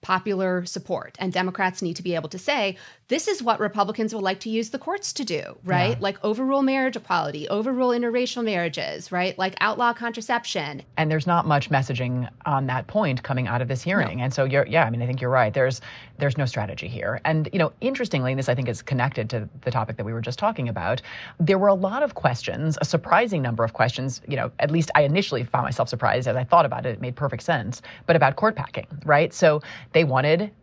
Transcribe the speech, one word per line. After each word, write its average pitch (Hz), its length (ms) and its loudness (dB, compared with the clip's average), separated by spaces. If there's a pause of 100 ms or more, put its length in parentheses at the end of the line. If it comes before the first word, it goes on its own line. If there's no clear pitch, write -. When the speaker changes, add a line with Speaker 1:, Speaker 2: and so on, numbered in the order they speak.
Speaker 1:
popular 185 600 0
support. - 540 -6
And 185 140 -2
Democrats 185 480 -2
need 170 160 -4
to - 60 -12
be 175 120 -4
able 156 140 -4
to 185 100 -10
say, 208 380 -2 (320)
"This 311 180 0
is 392 160 -2
what 226 160 2
Republicans 208 560 0
would 214 80 -4
like 196 180 0
to 220 100 -8
use 220 200 -2
the 277 80 -6
courts 403 360 -6
to 285 100 -4
do," - 400 -6
right? 180 320 2
Speaker 2:
Yeah. - 40 -
Speaker 1:
Like, 196 220 -2
overrule 262 400 2
marriage 262 340 2
equality, 151 520 -2
overrule 247 400 0
interracial 240 560 0
marriages, 170 680 -2
right? 180 260 -2
Like, 190 240 -2
outlaw 233 340 2
contraception. 226 880 -4 (140)
Speaker 2:
And 156 140 2
there's 156 160 0
not 170 200 4
much 143 240 2
messaging 127 580 0 (160)
on 139 220 0
that 127 200 -2
point 156 380 0
coming 131 240 -2
out 120 140 0
of 120 60 -2
this 127 140 -4
hearing. 175 360 0
Speaker 1:
No. 123 60 -2
Speaker 2:
And 131 100 -2
so, 139 100 2
you're, 135 220 2
yeah, 156 180 4
I 113 60 0
mean, 117 120 -2
I 123 40 -2
think 127 140 -2
you're 123 100 -2
right. 123 220 4
There's, 131 280 2 (380)
there's 143 200 0
no 135 80 0
strategy 104 420 -6
here. 117 360 -4
And, 156 280 2
you 190 60 0
know, 156 220 2
interestingly, 214 520 0
and 135 60 -2
this, 131 100 -2
I 123 60 4
think, 123 140 -2
is 113 140 -6
connected 123 480 0
to 107 180 -4 (140)
the 127 100 -2
topic 113 240 -2
that 110 100 -8
we 113 60 -6
were 113 80 -6
just 117 180 -6
talking 202 300 -2
about, 98 340 -2 (380)
there 190 180 4
were 202 100 6
a 196 60 8
lot 196 300 0
of 254 100 -4
questions, 147 680 -2
a - 40 0
surprising 180 580 2
number 117 220 0
of 113 80 -2
questions, 127 560 0
you 135 80 -2
know, 120 240 -2
at 147 100 2
least 160 240 2
I 151 80 8
initially 147 400 2
found 127 220 0
myself 123 240 -2
surprised 123 400 0
as 117 80 0
I 123 80 0
thought 151 220 6
about 117 200 -4
it. 123 40 -2
It 104 100 -8
made 123 160 -6
perfect 135 260 -4
sense, 120 400 -2 (240)
but - 80 4
about 143 220 4
court 214 180 2
packing, - 320 -8 (180)
right? 151 280 4
So 151 300 4 (300)
they 165 120 6
wanted 151 460 2 (120)